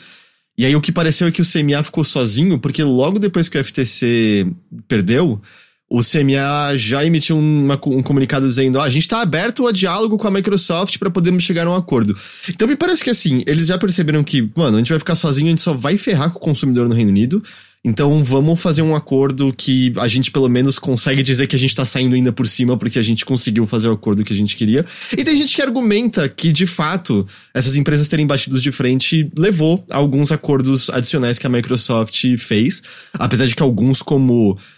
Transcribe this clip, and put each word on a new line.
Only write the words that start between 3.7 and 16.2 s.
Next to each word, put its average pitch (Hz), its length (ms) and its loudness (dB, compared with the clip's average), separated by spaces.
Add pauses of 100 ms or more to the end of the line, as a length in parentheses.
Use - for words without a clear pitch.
T 131 120 -2
C 110 600 2 (400)
perdeu, 113 540 0 (480)
o 120 120 0
C 156 200 0
M 139 160 2
A 143 400 -2
já 123 280 -2
emitiu 160 320 0
uma 147 400 2
co-, 143 160 -4
um 131 80 0
comunicado 135 460 0
dizendo, 131 320 0
"Ah, 151 60 0
a 139 40 0
gente 143 200 0
tá 233 120 0
aberto 220 460 -2
a 233 60 0
diálogo 196 440 0
com 220 80 -4
a 202 60 0
Microsoft 196 680 0
pra 196 100 -2
podermos 175 340 2
chegar 170 240 0
a 175 40 0
um 180 40 0
acordo." 117 420 0 (300)
Então 196 180 -2
me 277 120 0
parece 349 260 0
que 254 60 -2
assim, 139 360 0
eles 156 220 0
já 185 100 0
perceberam 160 460 0
que, 120 320 -2
mano, 131 220 2
a - 20 2
gente 117 100 0
vai 160 100 0
ficar 165 160 -4
sozinho, 147 320 0
a - 20 2
gente 160 120 2
só 160 120 0
vai 139 240 0
ferrar 165 340 0